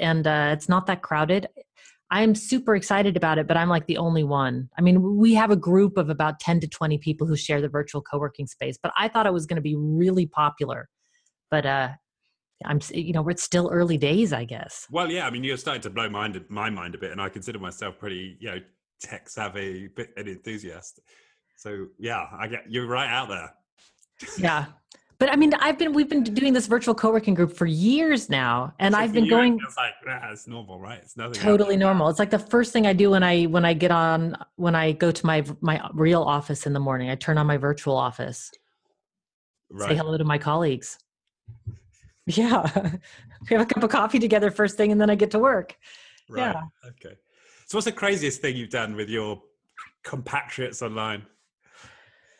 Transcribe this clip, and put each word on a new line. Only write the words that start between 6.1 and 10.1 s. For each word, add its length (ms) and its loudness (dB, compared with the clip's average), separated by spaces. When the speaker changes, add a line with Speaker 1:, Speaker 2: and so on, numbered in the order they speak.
Speaker 1:
about 300 -2
ten 180 2
to 80 -2
twenty 320 -2
people 260 -2
who 120 0
share 240 0
the 80 -2
virtual 340 -4
co-working 460 -6
space, 340 -8
but 160 -4
I 80 2
thought 200 2
it 60 2
was 140 -2
gonna 140 -2
be 160 -2
really 500 2